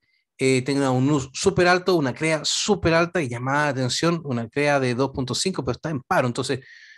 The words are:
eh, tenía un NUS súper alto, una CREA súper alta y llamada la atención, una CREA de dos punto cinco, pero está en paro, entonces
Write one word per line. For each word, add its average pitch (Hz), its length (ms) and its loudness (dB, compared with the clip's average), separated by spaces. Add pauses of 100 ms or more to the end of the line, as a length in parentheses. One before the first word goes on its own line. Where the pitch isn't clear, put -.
(380)
eh, 131 240 2
tenía 139 280 0
un 127 160 2
NUS 143 260 0
súper 180 360 2
alto, 180 260 2
una 139 200 0
CREA 156 280 -2
súper 170 520 0
alta 170 280 2
y 131 60 -4
llamada 135 380 -2
la 143 40 0
atención, 135 540 0
una 120 240 -4
CREA 143 320 0
de 123 160 0
dos 135 160 0
punto 127 240 -4
cinco, 175 280 -4
pero 127 120 -2
está - 140 -8
en 139 100 -4
paro, 156 260 0
entonces 131 400 -4 (320)